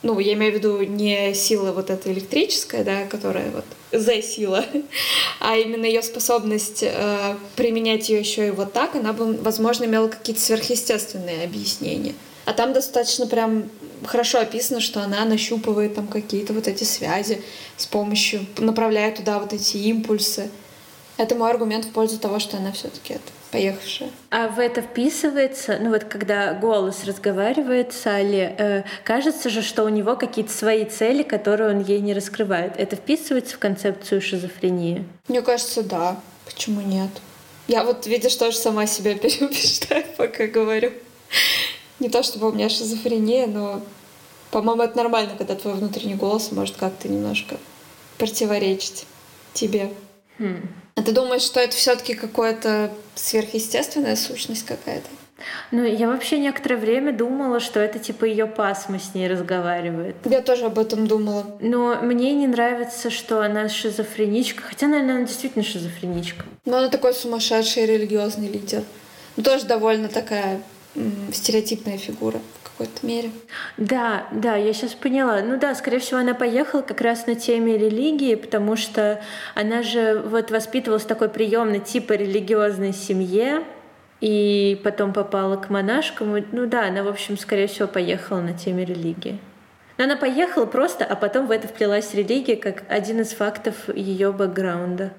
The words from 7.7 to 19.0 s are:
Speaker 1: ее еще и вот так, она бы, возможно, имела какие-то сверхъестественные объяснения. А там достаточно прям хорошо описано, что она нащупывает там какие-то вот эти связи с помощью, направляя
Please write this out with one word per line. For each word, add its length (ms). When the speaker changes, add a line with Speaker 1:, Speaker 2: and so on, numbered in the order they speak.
Speaker 1:
ее 100
еще 240
и 80
вот 220
так, 220
она 180
бы, 280
возможно, 440
имела 240
какие-то 320
сверхъестественные 1040
объяснения. 680
А 80
там 200
достаточно 520
прям 380
хорошо 340
описано, 400
что 220
она 240
нащупывает 680
там 120
какие-то 460
вот 140
эти 160
связи 580
с 100
помощью, 580
направляя 560